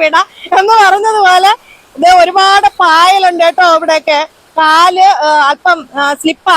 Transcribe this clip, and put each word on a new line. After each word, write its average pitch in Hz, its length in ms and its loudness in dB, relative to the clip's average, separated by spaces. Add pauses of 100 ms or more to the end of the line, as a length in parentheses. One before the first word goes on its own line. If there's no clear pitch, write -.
വിടാം 320 240 -2 (340)
എന്ന് 415 220 0
പറഞ്ഞതുപോലെ 392 680 0 (500)
ദേ 339 80 2 (120)
ഒരുപാട് 392 460 0 (140)
പായലുണ്ട് 349 640 0
കേട്ടോ 349 300 0
ഇവിടെയൊക്കെ. 311 440 -2 (380)
കാല്, 339 480 2 (200)
ആ, 302 40 -2 (200)
അല്പം, 330 280 -2 (220)
ആ, - 20 -2 (180)
സ്ലിപ്പ് 330 360 -4